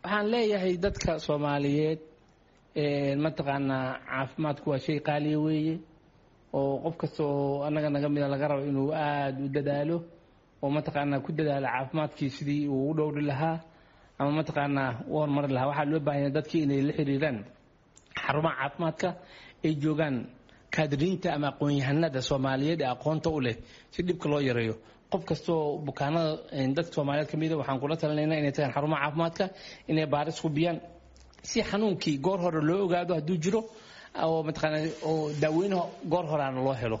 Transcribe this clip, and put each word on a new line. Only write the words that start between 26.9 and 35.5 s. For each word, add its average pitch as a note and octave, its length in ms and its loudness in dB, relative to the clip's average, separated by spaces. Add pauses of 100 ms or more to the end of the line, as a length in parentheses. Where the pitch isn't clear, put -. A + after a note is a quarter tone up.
Soomaaliyeed D3 380 0
ka E3 60 -4
mid D#3 160 0
ah, E3 40 0
waxaan C3+ 240 -2
kula C#3+ 160 0
talinaynaa D3+ 420 0
inay C#3+ 140 2
tagaan C#3 220 0
xarumaha D3 300 0
caafimaadka, E3 400 0 (440)
inay D#3 180 2
baaris D3 380 0
hubiyaan, D#3+ 340 2 (640)
si - 200 -2
xanuunkii F#3+ 580 0
goor F#3+ 200 2
hore E3+ 200 0
loo E3+ 240 2
ogaado F3 300 0
hadduu D#3+ 260 -2
jiro, G3 200 2 (640)
oo D#3+ 200 2
mataqaanaa, D#3 420 0 (240)
oo D#3 320 0
daaweynaha E3+ 440 2 (260)